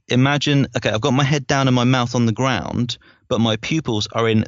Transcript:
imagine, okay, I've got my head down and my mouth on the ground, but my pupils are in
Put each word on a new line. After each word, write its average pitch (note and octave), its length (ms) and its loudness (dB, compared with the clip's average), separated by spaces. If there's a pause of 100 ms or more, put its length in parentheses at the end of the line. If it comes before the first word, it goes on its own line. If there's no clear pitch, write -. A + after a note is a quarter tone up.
imagine, C#3 680 2
okay, A2+ 140 0
I've G#2+ 100 -2
got C#3 120 0
my C#3+ 120 2
head C#3 220 -2
down C3+ 220 2
and B2+ 60 2
my B2 100 2
mouth B2 300 0
on A#2+ 120 2
the A2+ 60 0
ground, A#2+ 640 -2 (320)
but - 120 -2
my A2+ 160 2
pupils A#2 560 -2
are A2+ 160 0
in A2 200 2